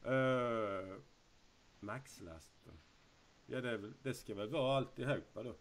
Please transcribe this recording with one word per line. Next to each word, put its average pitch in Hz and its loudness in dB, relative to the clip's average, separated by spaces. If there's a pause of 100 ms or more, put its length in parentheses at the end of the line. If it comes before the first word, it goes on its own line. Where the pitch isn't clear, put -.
här. 117 2
Eh, 98 -8 (800)
maxlasten. 101 -10 (720)
Ja, 127 -4
det 123 0
är 117 2
väl, 104 -4 (100)
det 135 0
ska 113 -6
väl 104 -2
vara 135 4
alltihopa 127 0
då. 120 -6